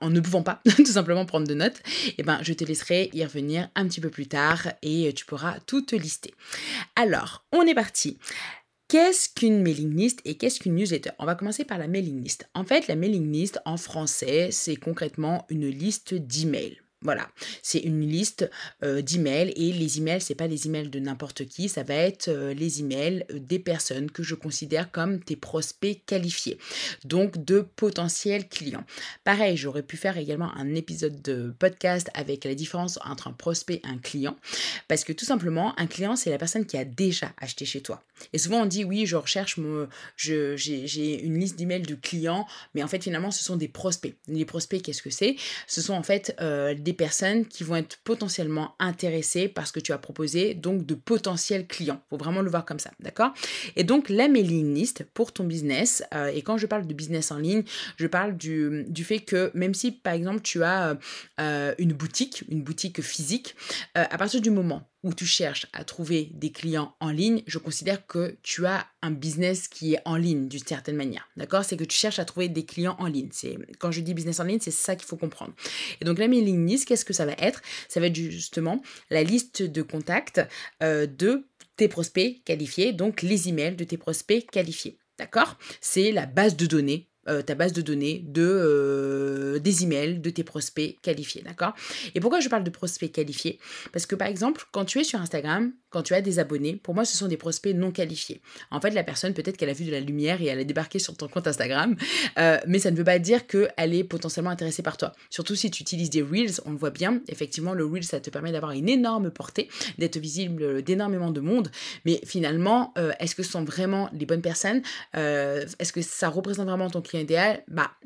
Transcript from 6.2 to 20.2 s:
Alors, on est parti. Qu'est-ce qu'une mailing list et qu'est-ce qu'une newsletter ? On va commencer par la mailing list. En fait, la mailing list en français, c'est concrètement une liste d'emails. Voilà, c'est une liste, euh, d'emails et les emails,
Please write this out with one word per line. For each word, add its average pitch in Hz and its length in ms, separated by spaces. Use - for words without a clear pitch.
Alors, - 560
on 349 120
est 330 120
parti. - 440
Qu'est-ce 359 460
qu'une 214 300
mailing 151 340
list 233 280
et 151 100
qu'est-ce - 240
qu'une 175 160
newsletter ? 175 360
On - 40
va 170 120
commencer 208 280
par 202 140
la 151 80
mailing 170 340
list. - 340
En 185 100
fait, 294 240
la 156 80
mailing 170 340
list 165 340
en 160 120
français, 156 760
c'est - 240
concrètement 160 760
une 151 200
liste 160 440
d'emails. 151 640
Voilà, - 280
c'est - 160
une 156 280
liste, 175 440
euh, 143 160
d'emails 156 560
et 170 160
les 160 240
emails, 160 240